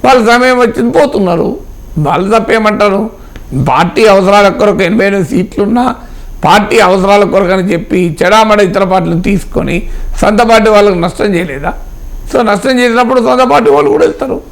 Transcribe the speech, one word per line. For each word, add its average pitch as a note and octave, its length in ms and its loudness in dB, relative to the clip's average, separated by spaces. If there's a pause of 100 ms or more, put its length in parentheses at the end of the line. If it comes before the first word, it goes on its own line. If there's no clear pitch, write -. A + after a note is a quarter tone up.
వాళ్ళ B3 220 4
సమయం B3 320 2
వచ్చింది A#3+ 400 0
పోతున్నారు, G3+ 580 -2 (400)
వాళ్ళు E3+ 420 0
తప్పేమంటారు? G#3+ 720 0 (600)
పార్టీ E3+ 360 2
అవసరాల G3 440 4
కొరకు G#3 320 0
ఎనభై F#3+ 240 0
ఎనిమిది G3 240 -2
సీట్లున్నా, A#3 680 -2 (500)
పార్టీ G3 340 2
అవసరాల G3 440 2
కొరకు F#3 280 0
అని F#3+ 220 0
చెప్పి E3+ 500 -2
చెడామడ G#3+ 380 4
ఇతర G3 220 0
పార్టీలను F3+ 380 0
తీసుకొని F3+ 680 -4 (320)
సొంత G#3 200 2
పార్టీ A3 280 4
వాళ్ళకు G3+ 300 4
నష్టం F3+ 360 -2
చేయలేదా? D#3 380 -4 (600)
So, B3 80 0
నష్టం A#3 380 0
చేసినప్పుడు B3 400 2
సొంత B3 320 2
పార్టీ A3+ 200 4
వాళ్ళు D4 180 2
కూడా - 140 2
వెళ్తారు - 380 -4 (100)